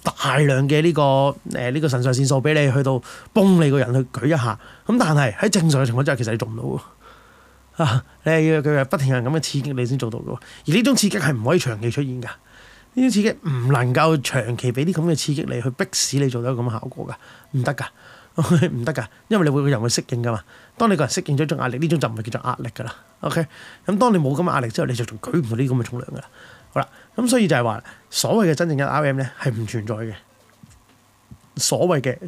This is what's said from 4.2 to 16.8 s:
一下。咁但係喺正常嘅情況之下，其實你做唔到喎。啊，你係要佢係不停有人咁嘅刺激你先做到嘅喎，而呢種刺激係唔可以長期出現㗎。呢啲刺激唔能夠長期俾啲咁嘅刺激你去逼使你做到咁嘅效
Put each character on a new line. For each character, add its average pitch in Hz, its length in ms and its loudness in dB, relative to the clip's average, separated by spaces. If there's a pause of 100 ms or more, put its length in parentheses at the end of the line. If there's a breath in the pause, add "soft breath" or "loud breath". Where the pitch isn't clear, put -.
一 143 40 4
下。 117 280 0 (280 loud breath)
咁 226 120 2
但 165 160 4
係 139 220 4
喺 214 140 0
正 165 180 4
常 139 140 4
嘅 139 40 2
情 117 80 0
況 127 80 2
之 143 40 2
下， 147 100 0
其 123 80 -2
實 110 80 -2
你 113 60 -2
做 107 100 -4
唔 110 80 -10
到 117 80 -8
喎。 - 1200 -10
啊， 127 200 2 (200 soft breath)
你 156 80 2
係 160 220 4
要 151 80 0
佢 147 180 2
係 135 60 2
不 - 100 -2
停 135 120 0
有 135 60 2
人 123 100 0
咁 127 60 0
嘅 156 100 0
刺 143 200 -4
激 139 120 -4
你 123 140 -2
先 131 120 -2
做 120 120 -4
到 113 80 -10
嘅 - 60 -12
喎， - 140 -8 (280 loud breath)
而 147 80 2
呢 240 80 4
種 269 140 4
刺 208 120 2
激 202 100 -2
係 143 180 0
唔 110 80 -4
可 139 100 2
以 185 40 4
長 110 220 -4
期 117 100 -2
出 143 120 -4
現 127 200 -6
㗎。 113 60 -12 (640 loud breath)
呢 247 120 0
啲 254 80 2
刺 202 100 2
激 214 80 2 (180)
唔 127 240 0
能 123 220 2
夠 156 260 4
長 120 360 -4
期 123 160 -2
俾 135 120 -2
啲 180 80 -2
咁 156 120 -2
嘅 170 120 2
刺 - 160 -4
激 143 160 -4
你 123 140 -6
去 131 80 -2
逼 - 220 -4
使 - 260 -2
你 139 100 2
做 123 140 -4
到 123 80 -2
咁 123 100 -4
嘅 120 120 -2
效 113 80 -6